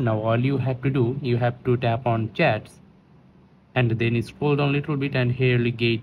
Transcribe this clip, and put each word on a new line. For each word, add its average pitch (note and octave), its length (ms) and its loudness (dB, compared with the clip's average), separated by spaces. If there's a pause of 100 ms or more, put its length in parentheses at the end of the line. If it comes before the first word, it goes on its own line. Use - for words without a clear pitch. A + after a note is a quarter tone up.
now A2+ 180 0
all A2+ 260 0
you C#3 140 0
have B2+ 240 -4
to C3+ 80 0
do, C3 320 0
you A#2+ 140 0
have A#2+ 280 -2
to B2 120 2
tap A#2 280 -2
on A2+ 280 0
chats C3 480 -2 (960)
and B2 160 2
then A#2 300 0
scroll D3 340 -2
down C#3+ 140 2
a - 20 0
little C#3+ 240 -2
bit, C#3 180 -4
and B2 160 2
here B2+ 260 2
you A#2+ 140 2
get A#2 320 0